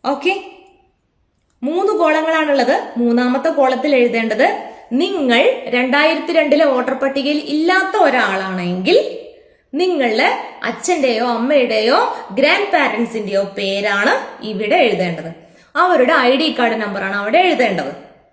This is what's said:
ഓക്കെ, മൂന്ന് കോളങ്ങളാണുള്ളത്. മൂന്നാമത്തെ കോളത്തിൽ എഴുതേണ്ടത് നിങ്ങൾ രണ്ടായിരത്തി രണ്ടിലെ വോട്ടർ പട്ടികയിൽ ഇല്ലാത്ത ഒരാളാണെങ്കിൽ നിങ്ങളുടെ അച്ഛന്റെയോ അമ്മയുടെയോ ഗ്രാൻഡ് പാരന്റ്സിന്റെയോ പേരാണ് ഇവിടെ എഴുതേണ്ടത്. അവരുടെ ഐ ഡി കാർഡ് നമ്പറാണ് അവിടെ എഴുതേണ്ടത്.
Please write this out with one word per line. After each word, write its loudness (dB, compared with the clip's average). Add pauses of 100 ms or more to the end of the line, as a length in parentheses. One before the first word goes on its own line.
ഓക്കെ, -2 (1300)
മൂന്ന് 0
കോളങ്ങളാണുള്ളത്. 2 (260)
മൂന്നാമത്തെ 0
കോളത്തിൽ 2
എഴുതേണ്ടത് 2 (540)
നിങ്ങൾ 2 (360)
രണ്ടായിരത്തി 0
രണ്ടിലെ 4
വോട്ടർ -2
പട്ടികയിൽ -2 (160)
ഇല്ലാത്ത 0 (120)
ഒരാളാണെങ്കിൽ 0 (840)
നിങ്ങളുടെ 0 (420)
അച്ഛന്റെയോ 0 (100)
അമ്മയുടെയോ 2 (400)
ഗ്രാൻഡ് 2
പാരന്റ്സിന്റെയോ -2 (140)
പേരാണ് 0 (380)
ഇവിടെ 0
എഴുതേണ്ടത്. -2 (540)
അവരുടെ 4 (140)
ഐ 4 (100)
ഡി 0 (100)
കാർഡ് 0
നമ്പറാണ് -6
അവിടെ 2
എഴുതേണ്ടത്. 0 (420)